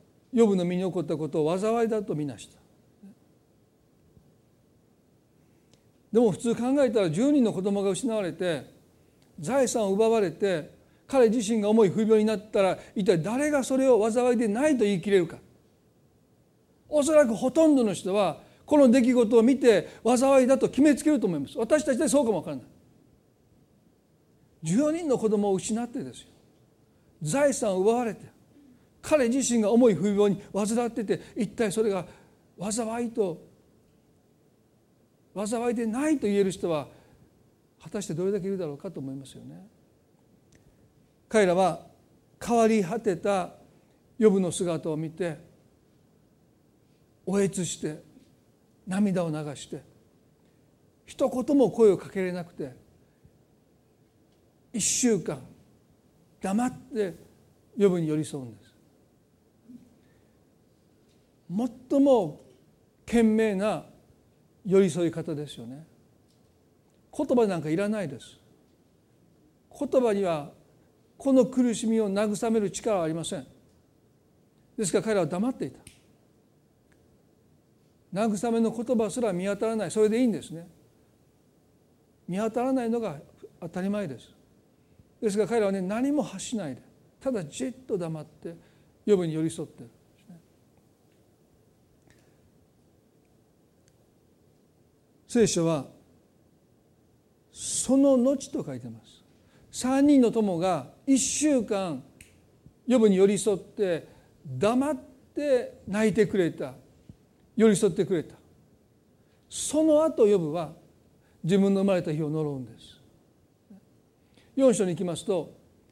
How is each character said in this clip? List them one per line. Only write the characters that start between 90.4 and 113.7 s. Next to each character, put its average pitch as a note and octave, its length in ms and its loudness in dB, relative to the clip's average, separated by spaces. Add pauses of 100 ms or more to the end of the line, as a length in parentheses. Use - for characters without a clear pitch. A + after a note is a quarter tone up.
聖 A3+ 200 2
書 E3+ 200 0
は、 D#3 200 -2 (1700)
「そ - 440 -2
の C#4 200 6
後」 C4+ 360 0
と A#3+ 120 -6
書 C#3 100 -10
い B2 60 -12
て B2 80 -14
ま A2+ 160 -18
す。 - 200 -20 (460)
三 C4+ 360 0
人 C#4 160 8
の A3+ 80 4
友 G3 280 0
が E3 320 -2 (160)
一 C4+ 120 4
週 C#4 440 0
間 F#3+ 400 -4 (840)
ヨ B3 120 4
ブ A3 120 8
に F#3+ 60 4
寄 F#3+ 100 6
り G3+ 120 2
添 G3+ 180 0
っ - 20 -6
て、 F3 500 -4 (380)
黙 G#3+ 440 0
っ C#4+ 60 -4 (380)
て C4 520 -2
泣 G#3+ 240 0
い E3+ 40 -2
て G#3+ 120 4
く G#3 120 -2
れ E3 120 2
た、 C3 240 -10 (800)
寄 A3 120 6
り G3+ 80 4
添 G3+ 140 0
っ - 20 -2
て E3 140 -2
く F#3+ 80 -4
れ D#3 80 -2
た。 - 140 -20 (1120)
そ - 340 -2
の D4+ 180 6
後 D#4 240 2
ヨ G3+ 120 4
ブ D#3 140 -4
は D#3+ 200 -8 (720)
自 F#3 140 2
分 G3 160 4
の G3 80 0
生 G3 40 2
ま G3 80 2
れ F3 80 0
た E3+ 100 -6
日 D3+ 100 -4
を D3 80 -4
呪 D3+ 200 -4
う C3+ 80 -8
ん B2+ 60 -12
で A2 140 -20
す。 - 220 -20 (1500)